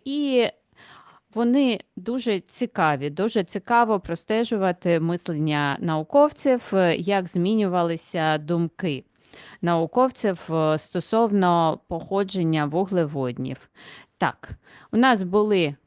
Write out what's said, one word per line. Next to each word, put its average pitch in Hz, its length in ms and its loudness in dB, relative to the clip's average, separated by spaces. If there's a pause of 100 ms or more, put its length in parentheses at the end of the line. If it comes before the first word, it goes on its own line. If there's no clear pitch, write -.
і 269 460 0 (840)
вони 240 460 2 (160)
дуже 226 440 -4
цікаві, 151 720 -2
дуже 190 340 -2
цікаво 220 560 0
простежувати 185 1000 -2
мислення 156 800 -2
науковців, 254 840 0 (100)
е, 185 240 4
як 185 320 -2
змінювалися 175 1080 0
думки 160 680 -4 (580)
науковців, 175 760 0 (120)
е, 156 280 2
стосовно 180 1080 0
походження 165 800 -2
вуглеводнів. 147 1040 -4 (480)
Так, - 320 -4 (420)
у - 40 -2
нас 240 260 4
були 185 520 2 (120)